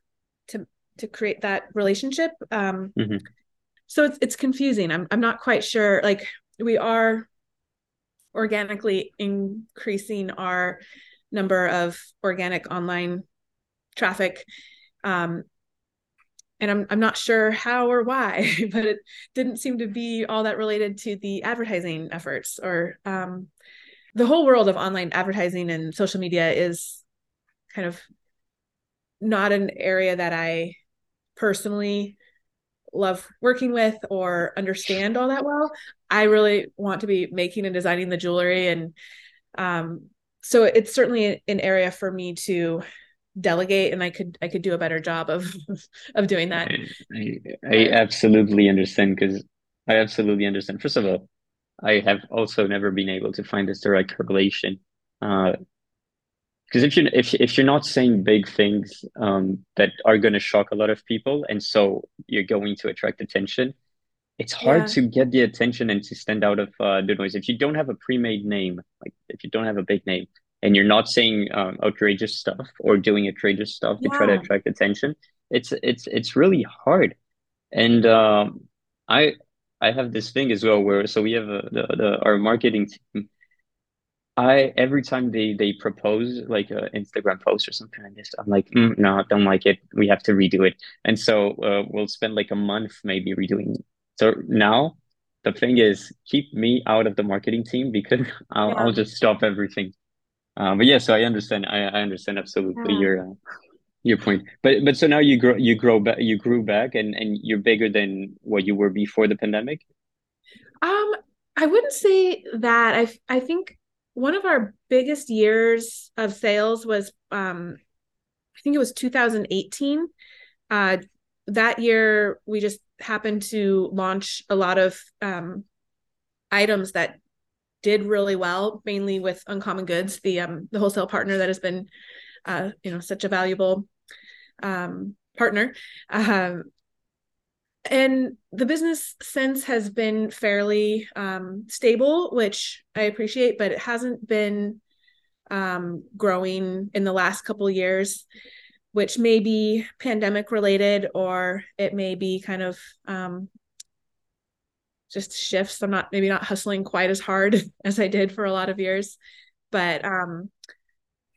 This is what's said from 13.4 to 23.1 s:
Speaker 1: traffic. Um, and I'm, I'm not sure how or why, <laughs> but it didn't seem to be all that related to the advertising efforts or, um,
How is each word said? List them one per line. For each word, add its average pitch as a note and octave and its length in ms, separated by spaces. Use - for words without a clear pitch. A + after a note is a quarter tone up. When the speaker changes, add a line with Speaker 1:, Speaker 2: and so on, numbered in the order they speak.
Speaker 1:
traffic. F#3 480
Um, E3+ 400
and G#3 100
I'm, G3+ 200
I'm G#3 100
not A3 160
sure A3 340
how A#3+ 400
or B3 140
why, A#3+ 440
<laughs> G3+ 140
but A3 120
it G#3 140
didn't B3+ 220
seem B3 220
to A3+ 100
be A#3 380
all A3 180
that G#3+ 140
related G#3+ 400
to G#3 180
the G3 260
advertising F3+ 720
efforts - 500
or, F3+ 420
um, F#3 440